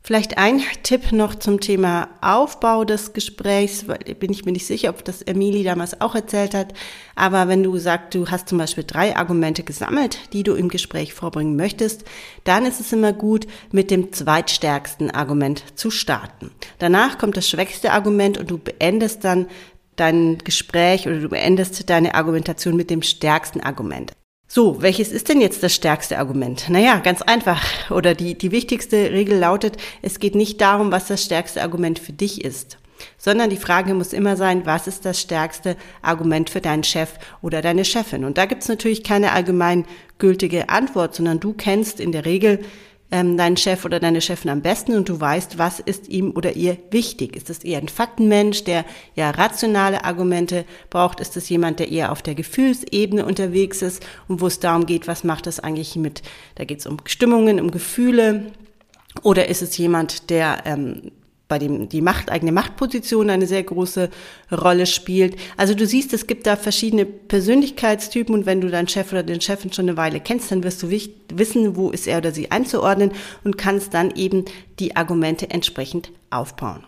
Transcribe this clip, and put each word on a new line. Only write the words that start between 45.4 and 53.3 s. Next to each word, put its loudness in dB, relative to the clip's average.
was -2
ist -8
ihm -2
oder -4
ihr 0
wichtig. -2
Ist -14
es -12
eher -4
ein -8
Faktenmensch, 2
der -2
ja 0
rationale 2
Argumente 0
braucht? 2
Ist -8
es -8
jemand, 0
der -2
eher -2
auf -6
der -6
Gefühlsebene 0
unterwegs 0